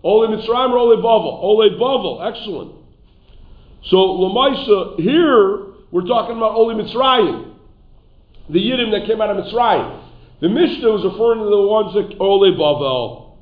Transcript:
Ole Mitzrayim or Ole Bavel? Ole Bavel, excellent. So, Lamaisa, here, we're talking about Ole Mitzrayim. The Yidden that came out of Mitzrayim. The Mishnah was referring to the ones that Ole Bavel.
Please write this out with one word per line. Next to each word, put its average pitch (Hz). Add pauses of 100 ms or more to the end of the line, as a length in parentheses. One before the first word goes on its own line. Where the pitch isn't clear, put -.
Ole 220
Mitzrayim 240
or 240
Ole 233
Bavel? 202
Ole 214
Bavel, 180
excellent. 165 (1160)
So, 185
Lamaisa, 190
here, 220 (240)
we're 180
talking 233
about 220
Ole 226
Mitzrayim. 220 (920)
The 156
Yidden 233
that 202
came 220
out 208
of 190
Mitzrayim. 220 (380)
The 160
Mishnah 247
was 190
referring 220
to 208
the 202
ones 208
that -
Ole 196
Bavel. 143